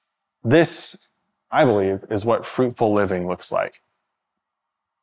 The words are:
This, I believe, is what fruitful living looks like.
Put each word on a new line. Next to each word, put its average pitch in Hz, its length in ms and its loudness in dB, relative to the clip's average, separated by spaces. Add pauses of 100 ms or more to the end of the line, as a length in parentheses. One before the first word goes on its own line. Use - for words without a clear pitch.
(460)
This, 151 520 2 (540)
I 147 140 4
believe, 98 340 2 (100)
is 104 140 -4
what 113 220 0
fruitful 120 480 0
living 95 340 0
looks 90 240 -8
like. 50 300 -6 (1200)